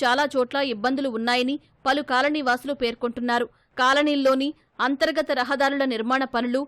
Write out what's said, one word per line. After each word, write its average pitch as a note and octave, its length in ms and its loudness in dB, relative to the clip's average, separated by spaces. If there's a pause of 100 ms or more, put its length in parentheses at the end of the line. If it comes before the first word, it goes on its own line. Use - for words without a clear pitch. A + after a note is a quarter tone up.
చాలా C4 220 2 (100)
చోట్ల B3+ 240 0 (160)
ఇబ్బందులు C4 340 -2
ఉన్నాయని B3 460 0 (320)
పలు C#4 160 0
కాలనీ C#4+ 460 0
వాసులు B3+ 340 -2
పేర్కొంటున్నారు. A#3+ 640 -2 (320)
కాలనీల్లోని C4+ 680 2 (320)
అంతర్గత D4 500 0
రహదారుల C#4 540 0
నిర్మాణ B3+ 400 0
పనులు B3 440 -2